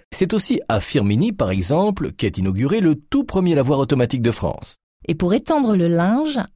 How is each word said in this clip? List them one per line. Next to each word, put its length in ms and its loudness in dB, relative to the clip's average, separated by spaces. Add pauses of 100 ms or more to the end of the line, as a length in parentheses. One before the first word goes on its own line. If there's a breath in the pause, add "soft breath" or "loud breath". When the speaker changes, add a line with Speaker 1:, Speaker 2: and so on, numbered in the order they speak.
(140)
Speaker 1:
C'est 200 -2
aussi 340 0
à 140 0
Firminy, 500 2
par 180 -2
exemple, 640 0
qu'est 260 -4
inauguré 440 0
le 140 4
tout 280 -2
premier 320 0
lavoir 240 2
automatique 420 0
de 100 2
France. 440 -6 (320)
Speaker 2:
Et 80 -2
pour 180 0
étendre 440 0
le 100 2
linge 520 0 (160)